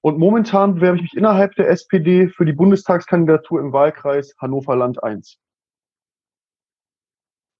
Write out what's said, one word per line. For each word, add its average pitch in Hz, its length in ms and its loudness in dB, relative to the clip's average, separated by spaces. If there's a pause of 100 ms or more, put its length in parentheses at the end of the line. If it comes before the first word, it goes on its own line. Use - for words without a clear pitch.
Und 151 160 -2
momentan 202 580 0
bewerbe 180 220 2
ich 170 60 -4
mich - 120 -12
innerhalb 196 400 0
der 170 140 0
S 180 180 -2
P 185 140 0
D 180 260 2
für 180 160 -4
die 156 80 0
Bundestagskandidatur 170 1080 0
im 139 100 -8
Wahlkreis 143 680 -2
Hannover 135 380 -6
Land 123 260 -4
eins. - 360 -10 (2250)